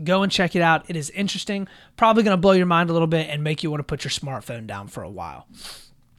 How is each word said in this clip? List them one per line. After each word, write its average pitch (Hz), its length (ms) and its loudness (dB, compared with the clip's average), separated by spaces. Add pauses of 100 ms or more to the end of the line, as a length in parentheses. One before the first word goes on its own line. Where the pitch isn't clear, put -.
Go 185 180 2
and 196 80 0
check 180 240 0
it 175 80 2
out. 160 260 4
It 170 80 -6
is 143 140 -8
interesting. 196 560 -6 (300)
Probably 226 260 4
gonna 196 140 4
blow 190 160 6
your 185 140 4
mind 170 240 4
a - 20 -2
little 165 160 2
bit 160 220 0
and 147 120 -6
make 156 200 -2
you 160 80 -2
wanna 151 120 -4
put - 220 -8
your 135 60 -8
smartphone 120 560 -8
down 101 220 -10
for - 140 -12
a 87 80 -12
while. 82 360 -12 (720)